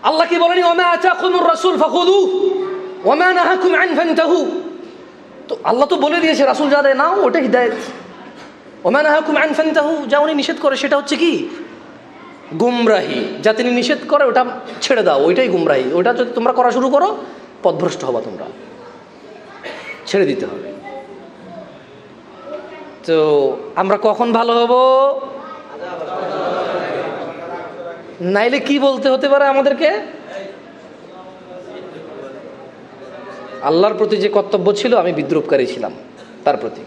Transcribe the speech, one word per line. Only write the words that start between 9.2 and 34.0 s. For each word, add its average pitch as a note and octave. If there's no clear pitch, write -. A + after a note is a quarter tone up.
আন D4
ফান্তাহু", D#4
যা C#4
উনি D#4
নিষেধ D4+
করে C#4
সেটা C#4
হচ্ছে C#4+
কি? B3
গুমরাহি। A3+
যা A3
তিনি B3
নিষেধ B3
করে C#4+
ওটা B3
ছেড়ে A3+
দাও, D3
ওইটাই G#3
গুমরাহি। D3
ওটা F3+
যদি A#3+
তোমরা B3
করা B3
শুরু B3+
করো, F4+
পথভ্রষ্ট E3
হবা B2
তোমরা, G#2
ছেড়ে G3
দিতে B2+
হবে। -
তো D3+
আমরা F#3+
কখন A3+
ভালো A#3
হব? A#3+
নাইলে G#3
কি C#4+
বলতে C4+
হতে C4+
পারে C#4
আমাদেরকে? C#4
আল্লাহর E3+
প্রতি G#3+